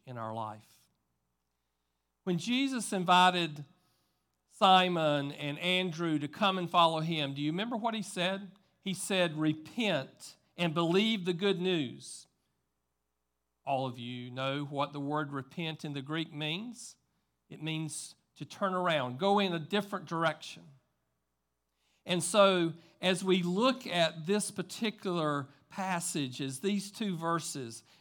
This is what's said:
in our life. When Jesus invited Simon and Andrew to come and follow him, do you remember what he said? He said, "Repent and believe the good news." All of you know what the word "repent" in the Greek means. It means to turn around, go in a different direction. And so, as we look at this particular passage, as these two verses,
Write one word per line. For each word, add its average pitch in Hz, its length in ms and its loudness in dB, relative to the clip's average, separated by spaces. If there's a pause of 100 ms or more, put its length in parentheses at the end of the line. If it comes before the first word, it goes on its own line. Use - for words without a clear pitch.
in 123 120 -12
our 110 160 -6
life. 110 320 -10 (1600)
When 180 140 0
Jesus 247 540 -2
invited 180 720 4 (920)
Simon 170 760 6
and 147 260 -6
Andrew 175 600 0
to 143 100 -4
come 190 300 0
and 170 120 -4
follow 165 300 6
him, 156 340 -2
do 143 80 -6
you 151 100 0
remember 226 240 -4
what 220 180 -2
he 220 80 -4
said? 190 480 -4 (320)
He 190 120 -4
said, 175 440 0
"Repent 156 960 -2 (200)
and 170 180 0
believe 185 500 2
the 185 80 0
good 180 280 0
news." 151 640 -4 (1400)
All 135 200 -2
of 120 120 -10
you 123 320 -10
know 135 340 -4
what 143 280 -6
the 143 80 -8
word 143 320 -4
"repent" 156 520 -8
in 147 100 -8
the 139 80 -8
Greek 156 320 -6
means. 165 600 -8 (520)
It 147 140 -16
means 156 520 -6 (220)
to 131 80 -14
turn 190 300 -4
around, 151 440 0
go 196 200 4
in 190 140 2
a 170 60 -2
different 196 480 -4
direction. 165 560 -2 (1400)
And 175 180 0
so, 185 520 6 (260)
as 185 240 0
we 185 180 4
look 226 440 2
at 165 400 0
this 202 240 0
particular 175 1000 -2 (220)
passage, 170 680 -2
as 135 200 -6
these 202 300 -2
two 196 260 -4
verses, 160 640 -4 (180)